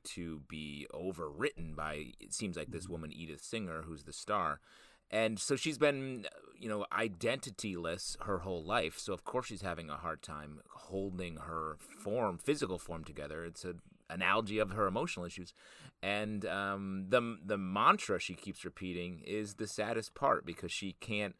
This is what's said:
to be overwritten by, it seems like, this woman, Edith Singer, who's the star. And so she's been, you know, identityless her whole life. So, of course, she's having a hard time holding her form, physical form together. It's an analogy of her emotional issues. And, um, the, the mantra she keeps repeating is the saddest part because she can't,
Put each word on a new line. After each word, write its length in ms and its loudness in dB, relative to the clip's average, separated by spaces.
to 340 -4
be 460 -6
overwritten 800 -2
by, 440 -4
it 160 -12
seems 200 -2
like, 140 -4
this 180 -6
woman, 240 -6
Edith 320 -8
Singer, 380 -4
who's 220 -8
the 100 -12
star. 460 2
And 300 4
so 160 2
she's 240 0
been, 480 4
you 140 -6
know, 160 0
identityless 840 -2
her 140 2
whole 240 -2
life. 360 2
So, 140 -2
of 100 -4
course, 240 -2
she's 140 -6
having 280 -4
a 80 -4
hard 240 -2
time 480 -8
holding 680 -2
her 420 -2
form, 580 0
physical 400 2
form 260 -6
together. 420 -6
It's 200 -10
an 160 -4
analogy 500 4
of 120 4
her 160 4
emotional 380 0
issues. 280 -8
And, 440 2
um, 640 0
the, 340 6
the 140 2
mantra 640 6
she 160 -2
keeps 280 -8
repeating 640 -4
is 300 -2
the 120 -2
saddest 460 -2
part 320 4
because 260 -6
she 280 -2
can't, 400 -2